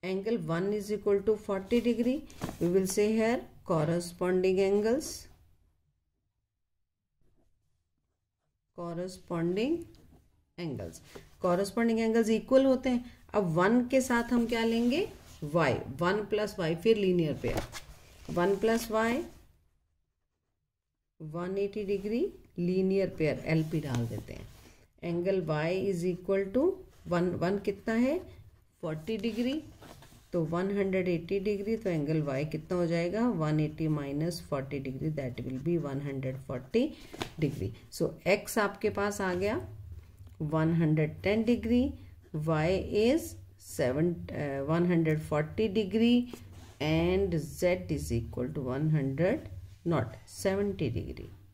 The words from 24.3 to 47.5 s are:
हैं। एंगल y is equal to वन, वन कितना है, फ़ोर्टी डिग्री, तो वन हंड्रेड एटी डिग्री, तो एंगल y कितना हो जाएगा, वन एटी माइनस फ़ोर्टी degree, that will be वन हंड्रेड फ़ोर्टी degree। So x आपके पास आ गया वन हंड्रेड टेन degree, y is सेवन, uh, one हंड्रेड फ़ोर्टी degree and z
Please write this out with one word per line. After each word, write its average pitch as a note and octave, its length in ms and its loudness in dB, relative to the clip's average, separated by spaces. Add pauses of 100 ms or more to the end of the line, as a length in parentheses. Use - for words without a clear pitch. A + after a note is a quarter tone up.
हैं। - 140 -14 (560)
एंगल F3 460 0
y F3 420 0
is F3 200 -2
equal G3 340 0 (100)
to D#4+ 160 4 (360)
वन, F3 220 2 (120)
वन F#3 240 2
कितना A3 280 -4
है, B3+ 240 2 (640)
फ़ोर्टी E3 360 -4
डिग्री, A#3+ 440 -2 (720)
तो E3+ 180 2
वन F#3 260 0
हंड्रेड F#3+ 300 2
एटी F3 320 0
डिग्री, G3+ 380 0
तो G#3+ 120 -2
एंगल D#3 380 2
y C#3 240 -2
कितना D#3 260 -4
हो F3 100 2
जाएगा, F3 420 0
वन D#3 300 2
एटी D#3 280 0
माइनस D3 600 -2
फ़ोर्टी C#3 340 -4
degree, C3+ 340 -4
that B2+ 280 -6
will B2+ 220 -6
be E3+ 160 2
वन C#3 240 -4
हंड्रेड C3 300 -4 (100)
फ़ोर्टी A3 420 0 (520)
degree। A#2 280 -2 (300)
So E3+ 120 0 (260)
x - 220 -4
आपके G3+ 300 0
पास G3+ 320 -2
आ F#3 120 0
गया G#3 280 -2 (800)
वन D#3+ 400 2
हंड्रेड D#3 420 2
टेन G#3+ 220 2
degree, A#3+ 420 2 (600)
y D#3 200 2 (380)
is D4 280 2 (340)
सेवन, D3+ 460 0 (180)
uh, C#3 380 -4
one E3+ 220 4
हंड्रेड D#3+ 280 4 (100)
फ़ोर्टी D#3 440 0
degree A3+ 600 4 (480)
and E3+ 580 2
z F3+ 380 0 (120)